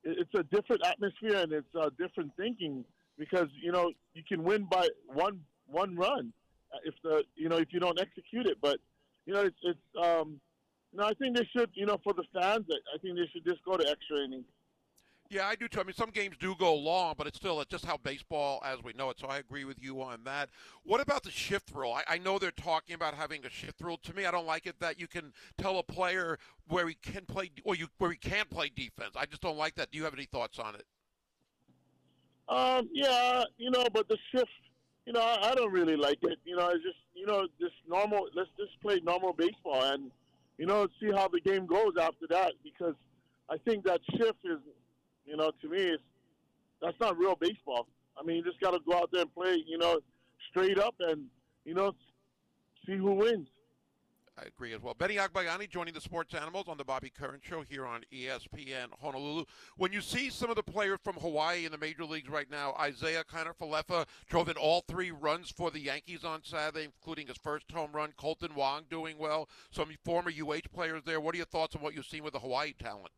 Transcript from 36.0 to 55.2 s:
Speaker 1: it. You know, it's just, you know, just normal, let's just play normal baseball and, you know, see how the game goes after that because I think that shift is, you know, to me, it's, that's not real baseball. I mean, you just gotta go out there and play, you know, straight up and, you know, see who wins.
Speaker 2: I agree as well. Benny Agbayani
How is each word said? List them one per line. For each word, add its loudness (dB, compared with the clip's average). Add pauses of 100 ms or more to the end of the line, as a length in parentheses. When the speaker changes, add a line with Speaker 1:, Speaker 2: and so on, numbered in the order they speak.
Speaker 1:
it. 0
You -4
know, 4
it's 4
just, -4 (160)
you -8
know, 2 (140)
just -2 (120)
normal, 2
let's -2 (100)
just -10
play 2
normal 2
baseball 2
and, -4 (460)
you -6
know, 4 (100)
see 0
how 4
the 2
game 2
goes 4
after 0
that 4 (100)
because -4 (560)
I -4
think 0
that 4 (160)
shift 2
is, -4 (680)
you -8
know, 2 (100)
to -10
me, -2
it's, 2 (800)
that's -4
not 2
real 4
baseball. -2 (320)
I -12
mean, 0
you 0
just -4
gotta 2 (100)
go 6
out 4
there 2
and 0
play, 2
you -6
know, 4 (500)
straight 4
up 4
and, 0 (400)
you -8
know, 4 (920)
see -2
who 4
wins. 4 (920)
Speaker 2:
I -14
agree -12
as -8
well. -6
Benny 0
Agbayani -2